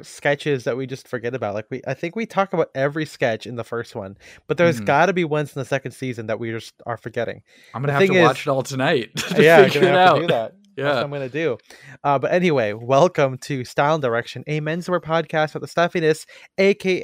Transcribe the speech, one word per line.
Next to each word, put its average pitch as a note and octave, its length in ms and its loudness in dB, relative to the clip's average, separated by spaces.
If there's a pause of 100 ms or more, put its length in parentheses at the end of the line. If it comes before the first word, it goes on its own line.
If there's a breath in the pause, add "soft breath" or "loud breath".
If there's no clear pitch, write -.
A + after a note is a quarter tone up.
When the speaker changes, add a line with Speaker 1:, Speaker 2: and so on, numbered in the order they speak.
Speaker 1:
sketches C#3+ 580 -4
that A#2+ 140 -4
we C3+ 100 -6
just C3 220 -14
forget A#2+ 260 -6
about. A2+ 200 -6
Like, A2 140 -8
we, B2+ 160 -10
I C3+ 100 -6
think E3+ 200 -8
we A3+ 120 -4
talk G3 260 -2
about D#3+ 240 -2
every C#3+ 300 -2
sketch A2+ 380 -4
in A#2+ 120 -12
the A2+ 80 -8
first A#2 320 -8
one, G2+ 200 -12 (300 loud breath)
but D#3 100 -2
there's B2+ 200 4
Speaker 2:
Mm-hmm. A2 80 -8
Speaker 1:
gotta D#3 280 2
be F3 120 -2
ones D3+ 320 -4
in - 20 -8
the C3 80 -8
second C3+ 240 -4
season A#2 380 -8
that A2 100 -4
we A2+ 140 -8
just A2+ 220 -12 (120)
are A#2 100 -6
forgetting. A2 460 -8 (320 soft breath)
Speaker 2:
I'm A#2 80 -8
gonna C#3+ 60 -2
Speaker 1:
The C#3+ 60 -2
Speaker 2:
have E3+ 80 0
Speaker 1:
thing F#3+ 100 2
Speaker 2:
to F#3 80 4
Speaker 1:
is E3+ 80 6
Speaker 2:
watch C3 180 -2
it D3 40 -2
all C3+ 120 0
tonight C3 500 -2
<laughs> - 40 -12
to D#3 260 0
Speaker 1:
Yeah, E3 200 8
you're - 20 10
Speaker 2:
figure D3 160 2
Speaker 1:
gonna F#3 140 4
Speaker 2:
it F3+ 40 4
Speaker 1:
have F#3 120 6
to D#3+ 40 4
Speaker 2:
out. C3+ 60 2
Speaker 1:
do E3 80 -2
that. A2+ 240 -2 (220)
That's C3+ 120 -6
Speaker 2:
Yeah. C#3+ 80 0
Speaker 1:
what A#2+ 100 0
I'm C#3+ 60 -8
gonna C#3 180 -8
do. C3+ 300 -4 (440 loud breath)
Uh, C#3+ 160 2
but C3 140 0
anyway, D3 400 2
welcome C3+ 680 2
to C3+ 200 -8
Style C#3+ 340 0
and D3+ 60 -4
Direction, A#2+ 440 -4
a D3+ 160 -4
menswear E3+ 400 -4
podcast D#3 480 -2
about D3 100 -10
the C#3+ 80 -8
stuffiness, E3+ 560 0 (320 loud breath)
A G3 160 4
K F#3+ 320 -2